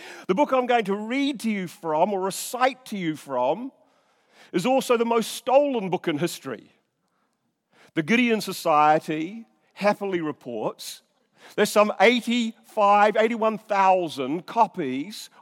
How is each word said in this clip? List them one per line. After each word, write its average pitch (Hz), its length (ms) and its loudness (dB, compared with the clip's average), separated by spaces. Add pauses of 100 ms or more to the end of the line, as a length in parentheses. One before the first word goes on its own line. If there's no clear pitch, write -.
(260)
the 190 80 0
book 269 180 2
I'm 254 140 2
going 240 200 2
to 196 80 -2
read 247 460 -4
to 226 100 -4
you 190 180 -4
from, 165 440 0
or 190 80 -2
recite 240 680 -4
to 208 120 -10
you 160 180 -4
from, 143 560 -4 (800)
is 180 140 -2
also 254 320 2
the 233 80 -2
most 233 260 0
stolen 254 560 0
book 175 200 -4
in 151 100 -2
history. 135 540 -8 (1200)
The 165 80 -2
Gideon 226 400 2
Society 160 1040 0 (260)
happily 196 480 -2
reports 139 840 -8 (520)
that 202 140 2
some 208 320 2
eighty-five, 220 1160 2
eighty-one 220 420 0
thousand 175 880 0
copies 175 840 -4 (120)